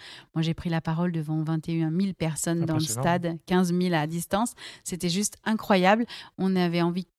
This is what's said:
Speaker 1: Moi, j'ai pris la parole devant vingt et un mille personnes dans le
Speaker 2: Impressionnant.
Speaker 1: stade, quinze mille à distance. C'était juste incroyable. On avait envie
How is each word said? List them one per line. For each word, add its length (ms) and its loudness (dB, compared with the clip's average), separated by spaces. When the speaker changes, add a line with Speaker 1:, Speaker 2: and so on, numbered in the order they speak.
Speaker 1:
Moi, 80 0
j'ai 120 0
pris 160 -6
la 100 2
parole 320 0
devant 300 -2
vingt 260 -2
et 140 0
un 80 2
mille 240 0
personnes 460 -2
dans 140 0
le 80 2
Speaker 2:
Impressionnant. 200 -4
Speaker 1:
stade, 440 0
quinze 260 2
mille 220 2
à 120 2
distance. 480 -2
C'était 240 -4
juste 360 -2
incroyable. 640 4
On 180 2
avait 260 2
envie 240 0